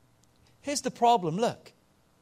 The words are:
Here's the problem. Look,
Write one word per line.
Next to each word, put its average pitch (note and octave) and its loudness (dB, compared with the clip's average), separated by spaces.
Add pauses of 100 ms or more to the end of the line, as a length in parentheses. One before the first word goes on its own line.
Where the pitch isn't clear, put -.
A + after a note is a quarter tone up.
(600)
Here's C#4+ -6
the B3+ -6
problem. G3 2
Look, - -4 (500)